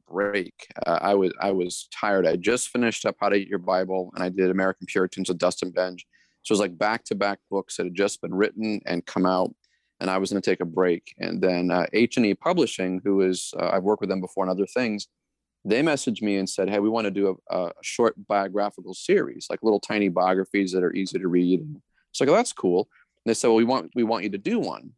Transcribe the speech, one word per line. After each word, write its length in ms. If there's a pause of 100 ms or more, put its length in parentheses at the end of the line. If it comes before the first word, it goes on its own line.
break. 460 (320)
Uh, 160
I 140
was, 260
I 100
was 420
tired. 320
I 120
just 320
finished 360
up 140
How 100
to 60
Eat 140
Your 100
Bible, 560
and 80
I 60
did 200
American 380
Puritans 400
with 120
Dustin 340
Benge. 280 (420)
So 80
it 40
was, 60
like, 160
back-to-back 640 (120)
books 240
that 100
had 100
just 260
been 120
written 520
and 200
come 200
out, 280 (460)
and 100
I 100
was 100
gonna 120
take 200
a 40
break. 520
And 240
then, 300
uh, 200
H 240
and 100
E 100
Publishing, 680
who 180
is, 380
uh, 140
I've 100
worked 180
with 80
them 120
before 240
on 40
other 180
things, 400 (580)
they 160
messaged 400
me 160
and 120
said, 200
"Hey, 100
we 80
wanna 240
do 260 (120)
a, 80
a 240
short 320 (140)
biographical 680
series, 560
like, 140
little 180
tiny 260
biographies 640
that 120
are 100
easy 260
to 80
read." 320 (520)
It's 100
like, 80
"Oh, 40
that's 200
cool." 340 (380)
And 40
they 40
said, 140
"Well, 100
we 80
want, 300
we 80
want 200
you 60
to 80
do 220
one." 380